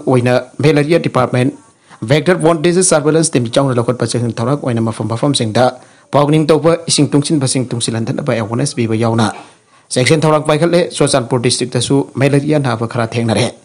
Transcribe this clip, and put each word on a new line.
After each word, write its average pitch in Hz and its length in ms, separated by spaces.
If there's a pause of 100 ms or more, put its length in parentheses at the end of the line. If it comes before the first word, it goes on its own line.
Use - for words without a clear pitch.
ꯑꯣꯏꯅ 127 280 (260)
ꯃꯦꯂꯦꯔꯤꯌꯥ 151 400
ꯗꯤꯄꯥꯔꯠꯃꯦꯟꯠ, 123 520 (500)
ꯚꯦꯛꯇꯔ 147 360
ꯕꯣꯔꯟ 160 240
ꯗꯤꯖꯤꯁ 175 280
ꯁꯔꯚꯦꯂꯦꯟꯁ 156 420
ꯇꯤꯝ 120 180
ꯌꯥꯎꯅ 135 260
ꯂꯧꯈꯠꯄ 120 320
ꯆꯦꯛꯁꯤꯟ 117 260
ꯊꯧꯔꯥꯡ 123 280
ꯑꯣꯏꯅ 117 200
ꯃꯐꯝ 113 280
ꯃꯐꯝꯁꯤꯡꯗ 117 560 (480)
ꯄꯥꯎꯅꯤꯡ 147 320
ꯇꯧꯕ, 156 260 (140)
ꯏꯁꯤꯡ 147 240
ꯇꯨꯡꯁꯤꯟꯕꯁꯤꯡ 139 560
ꯇꯨꯡꯁꯤꯜꯍꯟꯗꯅꯕ 120 680
ꯑꯦꯋꯦꯌꯔꯅꯦꯁ 117 420
ꯄꯤꯕ 113 200
ꯌꯥꯎꯅ 113 320 (640)
ꯆꯦꯛꯁꯤꯟ 139 300
ꯊꯧꯔꯥꯡ 151 240
ꯄꯥꯏꯈꯠꯂꯦ꯫ 165 340 (140)
ꯆꯨꯔꯆꯥꯟꯄꯨꯔ 131 480
ꯗꯤꯁꯇ꯭ꯔꯤꯛꯇꯁꯨ 127 540 (200)
ꯃꯦꯂꯦꯔꯤꯌꯥ 143 440
ꯅꯥꯕ 117 280
ꯈꯔ 113 200
ꯊꯦꯡꯅꯔꯦ꯫ 113 400 (180)